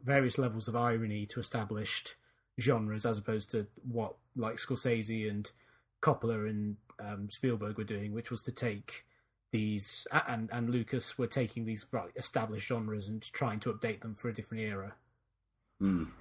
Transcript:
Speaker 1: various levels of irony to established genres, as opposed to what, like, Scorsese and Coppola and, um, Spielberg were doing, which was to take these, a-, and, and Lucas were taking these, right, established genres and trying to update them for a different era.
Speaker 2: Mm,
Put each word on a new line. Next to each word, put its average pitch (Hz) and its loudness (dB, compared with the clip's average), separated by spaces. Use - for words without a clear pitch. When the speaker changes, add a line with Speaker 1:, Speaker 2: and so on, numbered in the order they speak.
Speaker 1:
various 131 4
levels 113 2
of 113 -2
irony 113 2
to - -4
established 107 -2
genres, 107 2
as 117 4
opposed 107 -2
to 107 0
what, 117 -2
like, 113 0
Scorsese 113 2
and 104 -2
Coppola 113 4
and, 104 0
um, 101 -6
Spielberg 107 0
were 107 -4
doing, 104 -4
which 113 -6
was 117 -4
to - -4
take - -4
these, 107 2
a-, 151 4
and, 113 -2
and 120 0
Lucas 123 0
were 127 2
taking 117 0
these, 110 -4
right, 117 -2
established 110 0
genres 107 -2
and 110 -4
trying 110 -2
to 117 -2
update 110 -4
them 113 -8
for 110 -6
a 117 -2
different 110 -6
era. 101 -6
Speaker 2:
Mm, 92 4